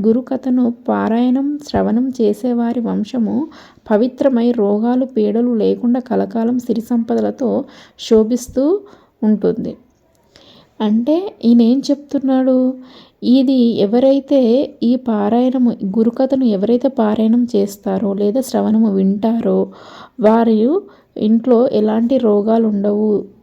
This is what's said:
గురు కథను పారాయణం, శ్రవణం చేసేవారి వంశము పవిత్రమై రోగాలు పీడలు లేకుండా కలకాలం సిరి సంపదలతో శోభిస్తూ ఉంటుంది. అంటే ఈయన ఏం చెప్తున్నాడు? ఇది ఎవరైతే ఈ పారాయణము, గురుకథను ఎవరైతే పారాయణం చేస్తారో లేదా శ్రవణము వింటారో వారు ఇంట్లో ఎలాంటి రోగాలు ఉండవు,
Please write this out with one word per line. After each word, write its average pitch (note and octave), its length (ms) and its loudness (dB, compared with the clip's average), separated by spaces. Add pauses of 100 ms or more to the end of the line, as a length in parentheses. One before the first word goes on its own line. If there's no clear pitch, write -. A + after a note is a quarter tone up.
గురు A3+ 180 2
కథను B3+ 540 -2 (160)
పారాయణం, B3 800 0
శ్రవణం G#3+ 420 0
చేసేవారి A#3+ 680 -2
వంశము G#3+ 680 -4 (440)
పవిత్రమై A#3+ 600 0
రోగాలు A#3 540 0
పీడలు A#3 480 -2
లేకుండా G#3 460 0
కలకాలం A3+ 600 -2
సిరి A#3 220 -4
సంపదలతో A3+ 840 -4 (340)
శోభిస్తూ B3 840 0 (420)
ఉంటుంది. - 540 -2 (1040)
అంటే A#3+ 540 0 (100)
ఈయన A#3 160 6
ఏం B3 200 4 (100)
చెప్తున్నాడు? C4 840 0 (500)
ఇది B3 540 2
ఎవరైతే C4+ 960 2 (100)
ఈ A#3+ 120 2
పారాయణము, A#3+ 760 0 (140)
గురుకథను A#3+ 580 0
ఎవరైతే A#3 440 0
పారాయణం A3+ 680 0
చేస్తారో G3 580 -2
లేదా G#3 280 -2
శ్రవణము G#3+ 540 0
వింటారో G3 760 0 (480)
వారు A3+ 640 2 (340)
ఇంట్లో A3+ 500 2
ఎలాంటి A3+ 500 0
రోగాలు A3 500 2
ఉండవు, G#3 580 -2 (160)